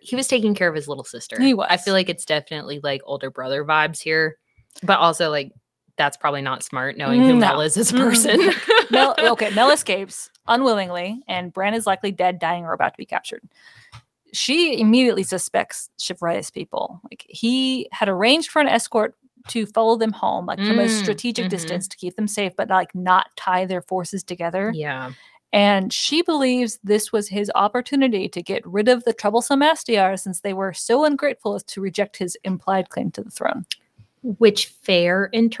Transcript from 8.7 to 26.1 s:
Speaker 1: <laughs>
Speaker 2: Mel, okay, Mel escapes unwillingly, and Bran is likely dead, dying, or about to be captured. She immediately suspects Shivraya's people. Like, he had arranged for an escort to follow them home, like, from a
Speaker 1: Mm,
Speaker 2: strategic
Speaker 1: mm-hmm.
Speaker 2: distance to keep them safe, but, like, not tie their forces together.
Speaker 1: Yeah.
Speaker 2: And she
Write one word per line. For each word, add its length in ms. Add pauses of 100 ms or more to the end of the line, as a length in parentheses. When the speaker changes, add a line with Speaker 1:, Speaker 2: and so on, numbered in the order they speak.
Speaker 1:
<laughs> 180
Speaker 2:
Mel, 280
okay, 360
Mel 160
escapes 580 (200)
unwillingly, 800
and 240
Bran 220
is 140
likely 260
dead, 260
dying, 280
or 80
about 180
to 60
be 80
captured. 340 (920)
She 460
immediately 420
suspects 640 (100)
Shivraya's 520
people. 500 (100)
Like, 180
he 640
had 180
arranged 400
for 100
an 80
escort 460 (340)
to 180
follow 300
them 160
home, 340
like, 140
from 180
a 60
Speaker 1:
Mm, 180
Speaker 2:
strategic 440
Speaker 1:
mm-hmm. 40
Speaker 2:
distance 380
to 80
keep 200
them 120
safe, 280
but, 140
like, 240
not 320 (100)
tie 300
their 160
forces 400
together. 500
Speaker 1:
Yeah. 400 (400)
Speaker 2:
And 400
she 300